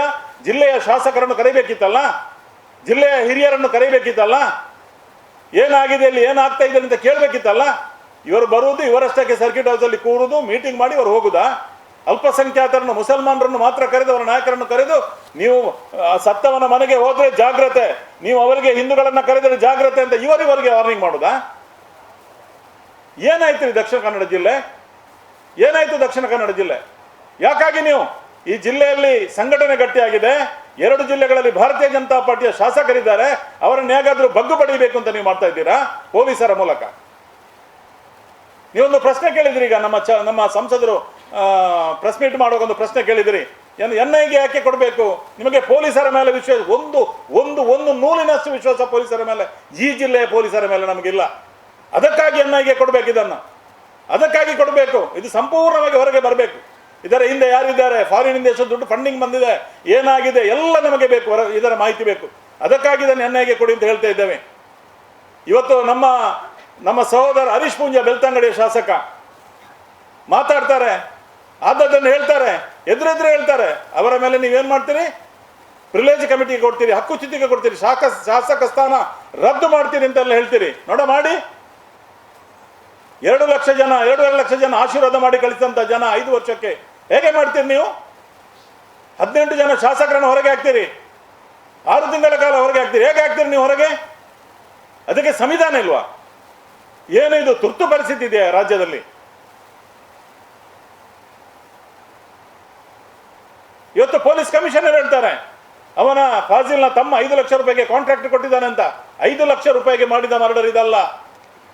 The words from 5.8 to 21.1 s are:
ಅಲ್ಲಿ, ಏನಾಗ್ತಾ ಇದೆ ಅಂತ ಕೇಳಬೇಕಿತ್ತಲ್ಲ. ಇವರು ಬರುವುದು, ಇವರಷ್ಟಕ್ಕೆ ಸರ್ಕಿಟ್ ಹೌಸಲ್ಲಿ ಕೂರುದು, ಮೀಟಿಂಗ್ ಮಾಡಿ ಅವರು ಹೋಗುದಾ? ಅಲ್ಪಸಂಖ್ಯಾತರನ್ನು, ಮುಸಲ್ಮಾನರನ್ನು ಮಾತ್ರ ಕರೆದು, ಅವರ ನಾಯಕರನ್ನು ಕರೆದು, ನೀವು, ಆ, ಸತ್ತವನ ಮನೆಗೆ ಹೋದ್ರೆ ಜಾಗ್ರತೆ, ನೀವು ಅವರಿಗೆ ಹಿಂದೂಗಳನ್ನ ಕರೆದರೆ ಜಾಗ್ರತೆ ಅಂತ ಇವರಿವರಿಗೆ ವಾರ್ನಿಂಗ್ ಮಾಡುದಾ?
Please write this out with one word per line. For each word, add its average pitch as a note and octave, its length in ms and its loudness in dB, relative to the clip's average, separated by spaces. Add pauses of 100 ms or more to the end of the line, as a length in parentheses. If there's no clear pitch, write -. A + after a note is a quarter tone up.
ಅಲ್ಲಿ, B3+ 180 2
ಏನಾಗ್ತಾ C4+ 420 2
ಇದೆ C4 140 2
ಅಂತ B3+ 140 -2
ಕೇಳಬೇಕಿತ್ತಲ್ಲ. B3+ 680 0 (640)
ಇವರು A3 220 0
ಬರುವುದು, C4+ 360 0
ಇವರಷ್ಟಕ್ಕೆ B3 520 0
ಸರ್ಕಿಟ್ A#3+ 320 -2
ಹೌಸಲ್ಲಿ A#3 300 0
ಕೂರುದು, B3 440 -2
ಮೀಟಿಂಗ್ B3 380 -6
ಮಾಡಿ C4 160 0
ಅವರು A#3+ 140 0
ಹೋಗುದಾ? G3+ 360 0 (600)
ಅಲ್ಪಸಂಖ್ಯಾತರನ್ನು, C4 840 0
ಮುಸಲ್ಮಾನರನ್ನು C4 640 -2
ಮಾತ್ರ B3 280 0
ಕರೆದು, B3+ 260 0
ಅವರ A#3+ 120 -2
ನಾಯಕರನ್ನು B3 420 -2
ಕರೆದು, C4+ 540 -2 (160)
ನೀವು, A#3+ 240 0 (420)
ಆ, F3 160 2
ಸತ್ತವನ G#3+ 460 0
ಮನೆಗೆ B3+ 320 2
ಹೋದ್ರೆ C4 360 2
ಜಾಗ್ರತೆ, B3 680 2 (220)
ನೀವು A#3+ 200 0
ಅವರಿಗೆ C4 320 2
ಹಿಂದೂಗಳನ್ನ C4 480 0
ಕರೆದರೆ C4 360 2
ಜಾಗ್ರತೆ C4 440 2
ಅಂತ B3 120 -2
ಇವರಿವರಿಗೆ C#4 560 2
ವಾರ್ನಿಂಗ್ A3+ 320 0
ಮಾಡುದಾ? F3 580 -4 (1600)